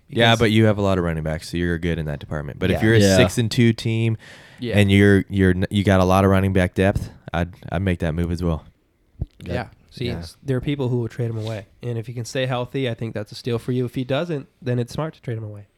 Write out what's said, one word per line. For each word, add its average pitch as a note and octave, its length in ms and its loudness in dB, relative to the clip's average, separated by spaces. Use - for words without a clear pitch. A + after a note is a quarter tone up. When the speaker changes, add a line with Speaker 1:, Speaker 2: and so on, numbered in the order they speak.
Speaker 1:
Yeah, A#2 260 4
Speaker 2:
Because A2+ 80 2
Speaker 1:
but A2 100 4
you A2 140 6
have G#2 120 4
a G#2 60 0
lot F#2+ 160 2
of F2 40 0
running E2 200 -2
backs, D#2 260 -6
so F2 80 -6
you're F2 220 -2
good E2 180 -2
in D#2+ 80 -6
that D2 140 -8
department. D2 400 -10
But F2+ 100 0
if F#2+ 120 2
Speaker 3:
Yeah. A2 40 0
Speaker 1:
you're A2 100 6
a A2 40 6
Speaker 4:
Yeah. G2 180 6
Speaker 1:
six - 220 4
and A2+ 100 -2
two A#2 240 4
team A2+ 440 -2
Speaker 2:
Yeah. A2+ 180 -2
Speaker 1:
and G2+ 140 4
you're, G2+ 380 6
you're, F#2+ 200 4
n-, F#2 220 0
you G2+ 120 0
got F#2+ 160 4
a F#2 60 4
lot F#2+ 200 4
of F#2+ 40 4
running F#2+ 240 2
back F2+ 220 0
depth, G2 340 0
I'd, F2 220 -4
I'd F2+ 100 -4
make F#2 200 -2
that E2 120 -2
move E2+ 180 -4
as F2 120 -6
well. E2 220 -2
Speaker 3:
Yep. E2+ 160 -10
Speaker 2:
Yeah. G#2+ 120 -6
See, - 160 -8
Speaker 3:
Yeah. E2 120 -6
Speaker 2:
s-, E2 240 -14
there C3 140 -4
are B2+ 40 -4
people C#3 280 -4
who B2 100 -2
will A2+ 80 -4
trade A#2 220 -6
him A2+ 80 -8
away. G#2+ 300 -8
And A#2+ 160 -8
if A2 100 -8
he B2+ 60 -14
can A#2 120 -8
stay C3 220 -4
healthy, B2+ 420 -4
I A2+ 60 -4
think A2+ 180 -8
that's G#2 180 -10
a - 40 -18
steal A#2 220 -4
for A#2+ 140 -6
you. B2+ 140 0
If A#2+ 100 -8
he C3+ 80 -4
doesn't, C#3+ 440 -4
then B2 160 -4
it's A#2+ 140 -4
smart D#3+ 220 -8
to - 80 -20
trade A#2 160 -8
him A2+ 80 -10
away. G#2 220 -16